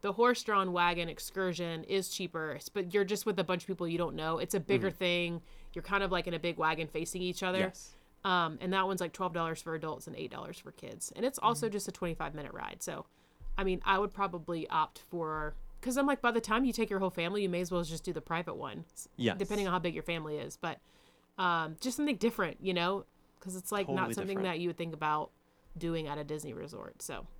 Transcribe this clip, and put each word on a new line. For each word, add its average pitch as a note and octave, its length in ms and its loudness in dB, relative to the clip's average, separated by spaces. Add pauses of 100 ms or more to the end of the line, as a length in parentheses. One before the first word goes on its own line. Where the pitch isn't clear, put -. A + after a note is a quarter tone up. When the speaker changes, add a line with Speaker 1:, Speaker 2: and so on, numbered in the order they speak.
Speaker 1:
The G3 100 0
horse-drawn G#3 600 4
wagon F3 340 4
excursion E3+ 760 -2
is F#3+ 260 2
cheaper, D#3+ 460 -4
s-, - 120 -10
but F3+ 240 -2
you're G3+ 140 8
just G3+ 180 0
with G3+ 140 2
a F#3 60 4
bunch E3+ 180 0
of - 40 -12
people F3+ 220 -2
you E3 80 0
don't E3+ 180 0
know. D#3+ 220 0
It's D#3+ 180 -2
a F#3+ 60 4
bigger F#3+ 280 4
Speaker 2:
Mm-hmm. - 100 -4
Speaker 1:
thing. F3 440 2 (300)
You're E3+ 100 -8
kind G3 220 2
of, F#3 80 2
like, F3 140 2
in F3 80 -2
a E3 40 -2
big E3 200 -2
wagon D#3+ 300 2
facing D#3+ 340 -4
each F3+ 200 -2
other. F#3 180 2
Speaker 2:
Yes. - 340 -4 (280)
Speaker 1:
Um, F3 380 2
and F3+ 140 -2
that F#3+ 120 4
one's, F#3+ 140 0
like, F3 140 -4
twelve F3+ 180 -2
dollars E3 300 -2
for E3 120 -4
adults D#3 320 -6
and D#3+ 80 -10
eight - 160 -6
dollars - 280 -10
for - 140 -16
kids. - 440 -10
And A3 80 -2
it's C4+ 140 0
also A#3 300 2
Speaker 2:
Mm-hmm. G3 40 -2
Speaker 1:
just G#3 160 -4
a F3+ 40 -6
twenty-five D#3+ 420 -4
minute D3+ 180 -8
ride. - 300 -8
So, D3+ 240 -8 (500)
I G3 80 2
mean, F#3 180 4
I F#3+ 160 6
would G3+ 140 2
probably E3+ 560 -2
opt D#3 300 0 (100)
for, D#3 460 -2 (260)
'cause B3 160 0
I'm C#4 100 4
like, C#4 140 4
by A#3+ 100 4
the A3+ 100 4
time A3+ 260 2
you A#3 80 4
take A3+ 160 2
your G3 80 2
whole F#3+ 100 4
family, F3+ 340 0
you F#3+ 60 2
may F3 140 2
as F3 100 -2
well F3 100 2
just D#3+ 220 -4
do F3+ 80 -2
the D#3+ 80 -4
private E3+ 360 -2
one, C3+ 360 -8
s-, - 240 -14
Speaker 2:
Yes. D3+ 220 4
Speaker 1:
depending G3+ 280 0
on F3+ 60 2
how F3+ 60 4
big E3+ 160 0
your D#3 80 -4
family D#3 340 -4
is. C#3+ 220 -8
But, E3 220 -4 (580)
um, E3 420 2
just B3 160 -2
something D4 200 2
different, G#3 440 2
you F#3 140 0
know, F3 320 2 (320)
'cause F#3 180 -10
it's, F#3 160 -6
like, G3+ 160 0
not F#3 60 0
Speaker 2:
Totally F#3+ 200 0
Speaker 1:
something G3 220 -2
Speaker 2:
different. F#3+ 200 0
Speaker 1:
that E3 40 -2
you F3 80 0
would E3+ 80 -4
think E3 160 -4
about D3+ 380 0 (480)
doing E3 280 -2
at D3 120 -4
a D3+ 60 -4
Disney D3 280 -6
resort. - 480 -10
So. G#2+ 260 -8 (120)